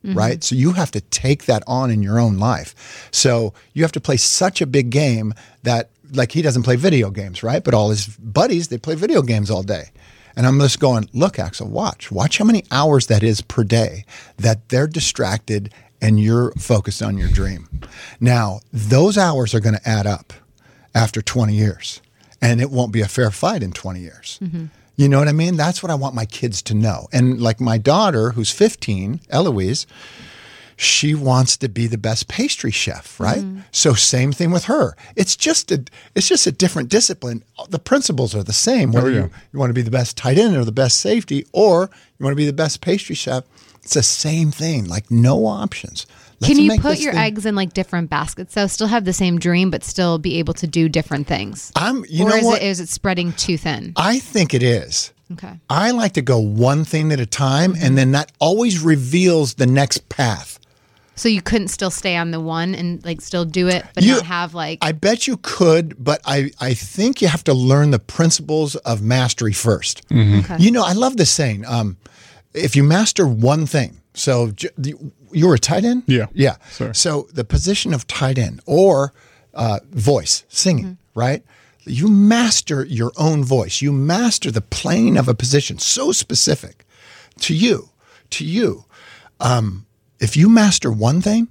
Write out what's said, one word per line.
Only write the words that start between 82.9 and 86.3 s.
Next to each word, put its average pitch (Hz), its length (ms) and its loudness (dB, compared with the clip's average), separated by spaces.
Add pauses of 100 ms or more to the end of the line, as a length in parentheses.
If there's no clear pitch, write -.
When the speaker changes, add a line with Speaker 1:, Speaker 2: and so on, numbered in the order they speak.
Speaker 2:
own 151 280 0
voice. 123 360 0
You 143 120 0
master 165 580 0
the 110 100 -2
playing - 560 0
of 127 120 2
a 120 60 2
position 131 440 -2
so 277 340 -2
specific - 720 -2 (560)